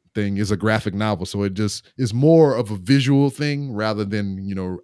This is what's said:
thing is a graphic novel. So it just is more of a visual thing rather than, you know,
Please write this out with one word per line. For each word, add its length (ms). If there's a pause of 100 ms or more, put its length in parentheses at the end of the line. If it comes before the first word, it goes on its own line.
(160)
thing 220
is 140
a 40
graphic 380
novel. 320
So 180
it 100
just 440
is 160
more 420
of 160
a 60
visual 520
thing 440
rather 320
than, 420
you 80
know, 280